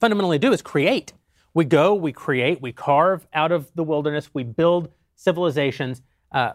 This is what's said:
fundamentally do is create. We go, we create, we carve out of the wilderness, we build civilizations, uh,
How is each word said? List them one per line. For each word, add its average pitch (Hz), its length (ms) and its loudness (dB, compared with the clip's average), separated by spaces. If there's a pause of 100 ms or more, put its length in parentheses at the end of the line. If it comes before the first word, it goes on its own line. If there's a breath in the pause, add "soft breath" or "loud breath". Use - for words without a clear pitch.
fundamentally 202 380 2
do 262 140 2
is 175 100 0
create. - 500 -2 (420)
We 165 100 4
go, 156 300 4
we 165 180 -4
create, 135 480 -2
we 127 120 -8
carve 165 600 0
out 156 180 0
of 160 240 -4
the 165 100 -4
wilderness, 147 500 -4
we 135 80 -4
build 165 480 0 (240)
civilizations, 143 880 -2 (300)
uh, 123 220 -2